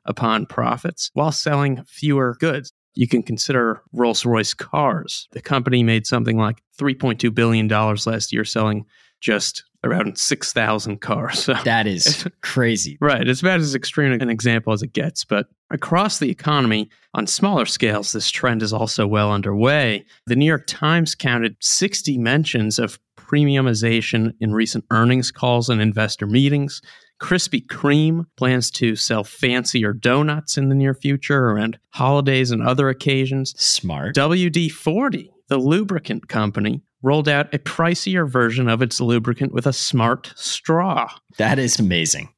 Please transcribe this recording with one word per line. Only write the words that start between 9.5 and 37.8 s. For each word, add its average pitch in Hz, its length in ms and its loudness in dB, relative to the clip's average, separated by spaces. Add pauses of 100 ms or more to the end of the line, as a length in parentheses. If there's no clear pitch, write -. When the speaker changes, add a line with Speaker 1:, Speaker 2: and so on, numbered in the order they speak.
Speaker 1:
around 113 340 -2
six - 340 -4
thousand 107 480 -2
cars. - 400 -4
<laughs> - 60 -4
So 135 80 2 (100)
Speaker 2:
That 113 240 2
is 185 180 0
Speaker 1:
it's - 220 -2 (140)
Speaker 2:
crazy. 117 580 0
Speaker 1:
Right. 147 280 2
It's 127 140 0
about 180 180 2
as 143 160 0
extreme 139 360 0
an 120 180 0
example 113 440 0
as 104 80 0
it 123 120 -8
gets. - 300 -4
But 107 240 -2 (220)
across 180 500 -2
the 135 100 0
economy, 117 600 0 (240)
on 104 140 -4
smaller 180 380 0
scales, 104 460 0
this - 180 -2
trend 117 320 0
is 107 120 -2
also 110 340 0
well 104 240 2
underway. 104 720 0 (200)
The 120 100 0
New 143 100 4
York 156 220 2
Times 160 480 0
counted 117 440 0
sixty - 580 -2
mentions 120 640 0
of 110 200 -4 (180)
premiumization 117 1200 2
in 107 140 0
recent 110 380 0
earnings 123 400 4
calls 120 380 0
and 110 120 2
investor 107 460 0
meetings. 139 540 2 (400)
Krispy - 440 -2
Kreme 156 600 0 (100)
plans 127 360 0
to 113 240 0
sell 107 280 -2
fancier 120 720 -2
donuts 147 640 0
in 139 100 2
the 135 80 4
near 135 180 2
future 139 520 0
around 110 340 0 (120)
holidays 135 600 2
and 113 100 -2
other 131 280 2
occasions. 135 680 -2
Speaker 2:
Smart. - 580 -2
Speaker 1:
W 170 340 2
D 165 180 0
forty, 196 640 -4 (160)
the 139 100 0
lubricant 160 720 0
company, 107 540 -2 (200)
rolled 143 280 2
out 147 240 0
a 143 60 -4
pricier 170 720 -2